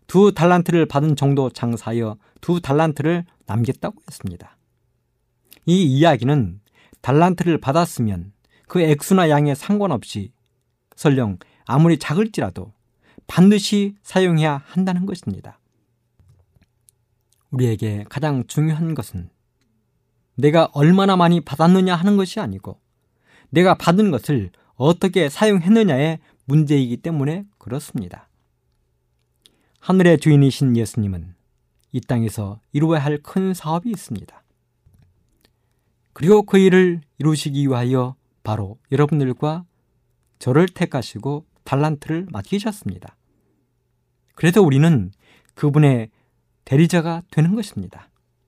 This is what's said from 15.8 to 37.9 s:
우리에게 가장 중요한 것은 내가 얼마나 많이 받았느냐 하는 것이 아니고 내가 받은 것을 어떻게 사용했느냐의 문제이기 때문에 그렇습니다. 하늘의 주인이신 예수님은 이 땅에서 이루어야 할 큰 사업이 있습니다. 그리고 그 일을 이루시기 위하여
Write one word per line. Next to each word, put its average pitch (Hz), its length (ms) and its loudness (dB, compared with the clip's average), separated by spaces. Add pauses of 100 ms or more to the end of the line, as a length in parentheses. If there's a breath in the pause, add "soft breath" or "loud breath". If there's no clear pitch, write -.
우리에게 110 600 -4
가장 135 380 -4
중요한 156 460 -2
것은 104 360 -10 (1040)
내가 151 380 2
얼마나 185 420 4
많이 170 260 2
받았느냐 180 540 2
하는 202 220 2
것이 190 220 -4
아니고 98 400 -12 (680 soft breath)
내가 175 260 4
받은 190 360 2
것을 113 400 -4 (240)
어떻게 170 540 0
사용했느냐의 180 880 2 (260 soft breath)
문제이기 139 520 0
때문에 165 480 -6 (120)
그렇습니다. 113 720 -12 (1500)
하늘의 180 400 4
주인이신 139 580 4
예수님은 95 560 -6 (580)
이 131 100 -6
땅에서 110 580 -6 (140)
이루어야 156 260 0
할 147 240 -4
큰 190 300 -4
사업이 170 360 -6
있습니다. - 540 -12 (1700)
그리고 208 320 2
그 202 140 0
일을 185 440 4 (160)
이루시기 143 500 -2
위하여 127 480 -2 (280)